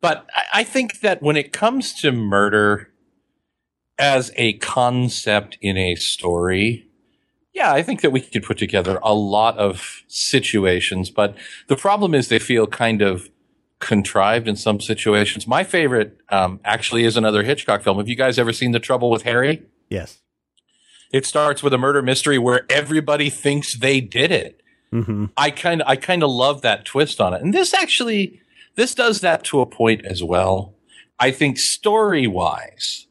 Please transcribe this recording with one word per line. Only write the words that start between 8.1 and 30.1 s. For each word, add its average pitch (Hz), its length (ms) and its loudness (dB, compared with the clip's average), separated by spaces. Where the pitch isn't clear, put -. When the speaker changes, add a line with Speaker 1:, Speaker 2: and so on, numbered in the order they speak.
Speaker 1:
we 131 100 0
could 107 220 -8
put - 160 -6
together 92 440 0
a 107 120 2
lot 107 420 2
of 101 500 -4
situations, 92 1000 0
but 101 260 -2
the 139 80 2
problem 196 380 0
is 127 140 2
they 113 100 2
feel 113 280 2
kind 110 340 0
of 95 300 0
contrived 104 680 0
in 107 100 -4
some 104 220 0
situations. 107 680 0
My 143 180 0
favorite, 127 540 0
um, 92 380 0
actually 117 380 0
is 113 120 2
another 107 260 2
Hitchcock 117 380 -2
film. 98 160 0
Have 104 120 -4
you 120 80 -4
guys 127 220 0
ever 117 140 0
seen 123 200 -2
The 117 80 0
Trouble 120 280 -2
with 113 140 -4
Harry? 131 400 -2
Speaker 2:
Yes. 90 300 -10
Speaker 1:
It 131 100 2
starts 151 380 0
with 139 100 2
a 127 60 2
murder 139 240 2
mystery 131 340 2
where 123 320 2
everybody 147 640 0
thinks 143 420 -2
they 131 300 0
did 123 280 -2
it. 110 300 -4
Speaker 2:
Mm-hmm. 104 420 -4
Speaker 1:
I 147 160 2
kinda, 165 380 -2
I 139 80 4
kinda 165 300 0
love 131 340 0
that 107 240 0
twist 143 380 -2
on 92 100 2
it. 92 80 -6
And 180 140 -2
this 359 180 0
actually, 233 680 -2
this 247 160 0
does 233 280 0
that 165 240 2
to 143 160 0
a 123 60 2
point 113 380 0
as 92 200 -6